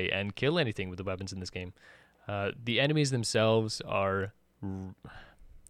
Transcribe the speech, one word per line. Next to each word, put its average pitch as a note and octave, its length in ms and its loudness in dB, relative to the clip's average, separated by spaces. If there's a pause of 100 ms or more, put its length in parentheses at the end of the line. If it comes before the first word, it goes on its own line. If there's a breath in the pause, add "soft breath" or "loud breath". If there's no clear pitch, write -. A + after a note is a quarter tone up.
(140)
and G2+ 220 -2
kill D3+ 220 2
anything G#2 320 0
with F2+ 80 -8
the F#2+ 60 -6
weapons F#2+ 300 -4
in F#2+ 80 -6
this F2+ 80 -8
game. F2+ 240 -8 (540 loud breath)
Uh, G2+ 240 -2 (120)
the A2+ 160 2
enemies C#3+ 320 4
themselves A2 720 4
are G2 500 0 (320)
r-, F#2+ 320 -6 (760 loud breath)